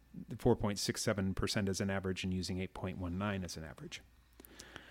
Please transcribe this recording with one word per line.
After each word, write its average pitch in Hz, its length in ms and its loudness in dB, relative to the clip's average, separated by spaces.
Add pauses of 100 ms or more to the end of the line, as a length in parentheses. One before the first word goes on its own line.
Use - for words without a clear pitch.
(280)
the - 100 -8
four 117 180 6
point 101 240 2
six - 220 0
seven 95 320 2
percent 101 360 2
as 95 120 2
an 98 80 2
average 95 340 0
and 92 100 2
using 92 260 0
eight 92 140 -4
point - 240 -4
one 90 200 -2
nine 98 260 0
as 87 140 -6
an 80 60 -6
average. - 380 -10 (880)